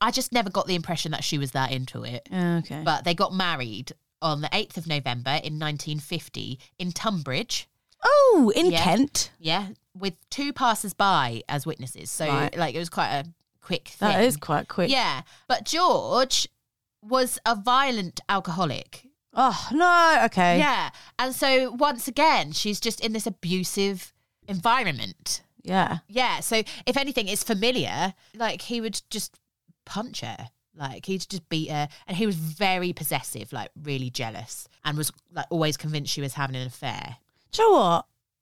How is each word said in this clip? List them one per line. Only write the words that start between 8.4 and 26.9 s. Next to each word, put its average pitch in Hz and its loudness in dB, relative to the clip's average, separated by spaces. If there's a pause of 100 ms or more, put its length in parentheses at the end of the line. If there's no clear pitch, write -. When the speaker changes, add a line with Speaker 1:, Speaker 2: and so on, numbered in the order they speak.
Speaker 2:
in 339 6
Speaker 1:
Yeah. 165 2
Speaker 2:
Kent? 196 2
Speaker 1:
Yeah, 175 -2 (280)
with 185 -4 (160)
two 285 -4
passers-by 190 2
as 143 -4
witnesses. - -10
So, - -4
Speaker 2:
Right. 143 0
Speaker 1:
like, 156 0
it 156 -4
was 170 -6
quite 160 -2
a 143 -4 (340)
quick - -6
Speaker 2:
That 202 2
Speaker 1:
thing. 208 4
Speaker 2:
is 247 2
quite - -2
quick. 185 0
Speaker 1:
Yeah, 190 0 (260)
but 226 0
George 254 2 (520)
was 247 0
a 233 4
violent 240 0
alcoholic. 180 -2 (280)
Speaker 2:
Oh, 240 2
no, 330 6
okay. 175 4
Speaker 1:
Yeah, 240 2 (280)
and 254 -2
so 262 4
once 254 0
again, 226 4
she's 208 -2
just 226 -4
in 226 -2
this 220 -4
abusive 185 -2 (500)
environment. 180 -2 (200)
Speaker 2:
Yeah. 180 0 (100)
Speaker 1:
Yeah, 220 0
so 220 0 (240)
if 254 0